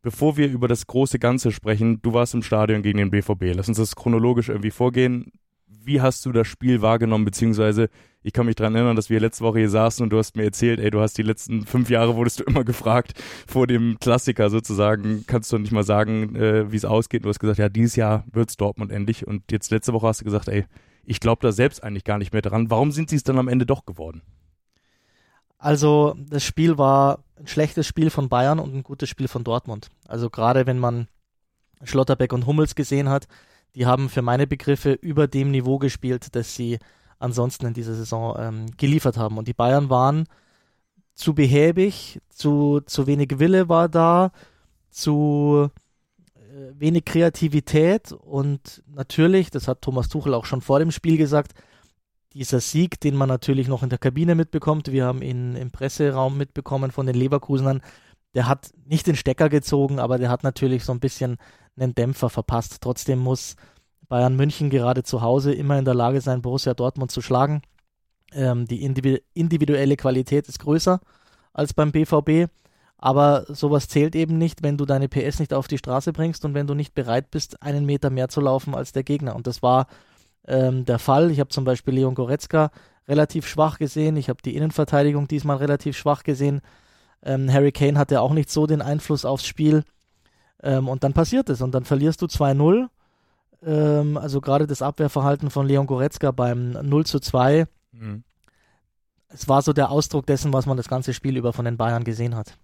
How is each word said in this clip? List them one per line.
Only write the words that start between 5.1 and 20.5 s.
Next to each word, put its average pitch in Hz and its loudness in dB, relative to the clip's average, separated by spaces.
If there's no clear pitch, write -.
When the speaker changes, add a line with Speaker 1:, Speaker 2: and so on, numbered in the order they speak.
Speaker 1:
Wie 117 -2
hast 131 0
du 131 -4
das 113 2
Spiel 123 0
wahrgenommen, 110 2
beziehungsweise 107 2
ich 107 -6
kann 120 0
mich 113 0
dran 107 -2
erinnern, 117 2
dass 110 -2
wir 110 2
letzte 113 -2
Woche 113 2
hier 107 2
saßen 110 2
und 113 0
du 110 2
hast 110 -2
mir 107 -2
erzählt, 117 0
ey, 107 0
du 104 0
hast 107 0
die 113 -2
letzten 110 -4
fünf 123 0
Jahre, 117 4
wurdest 117 -2
du - -6
immer 139 2
gefragt, 120 -2
vor 127 2
dem 117 2
Klassiker 117 2
sozusagen, 107 0
kannst 120 -2
du 117 0
nicht 104 -2
mal 104 2
sagen, 107 0
äh, 110 0
wie 110 -2
es 101 -2
ausgeht. 110 0
Du 104 0
hast 104 -4
gesagt, 107 0
ja, 104 2
dieses 113 0
Jahr 107 2
wird's 113 -2
Dortmund 104 -4
endlich. 104 -4
Und 104 -8
jetzt 110 -4
letzte 117 0
Woche 113 0
hast 110 0
du 107 -14
gesagt, 104 -2
ey, 101 -2